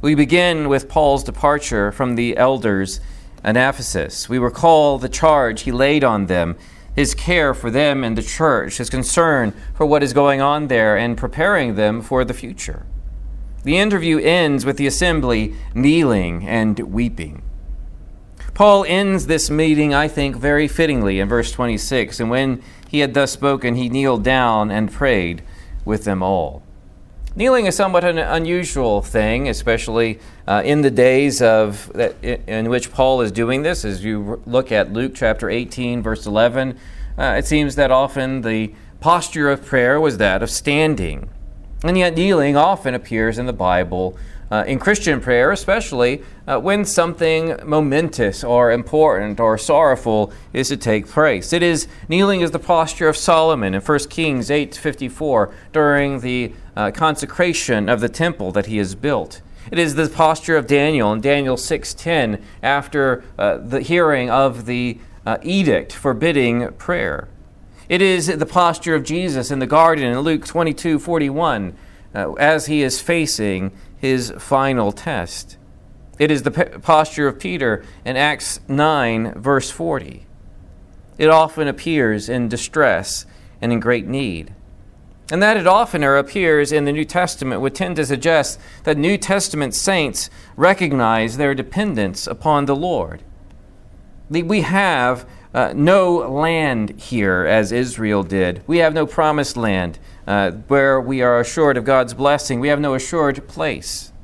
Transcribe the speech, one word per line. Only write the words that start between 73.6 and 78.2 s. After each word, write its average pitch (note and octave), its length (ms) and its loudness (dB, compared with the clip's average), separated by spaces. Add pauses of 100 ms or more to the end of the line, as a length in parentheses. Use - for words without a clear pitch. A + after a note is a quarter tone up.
his C3 400 -2
final C3 560 0
test. - 640 -8 (640)
It D3+ 120 4
is C#3 120 2
the C#3 80 0
p-, - 280 -2
posture D#3 480 2
of C3 120 -4
Peter C#3+ 440 -2 (220)
in B2+ 100 -4
Acts C#3+ 520 -2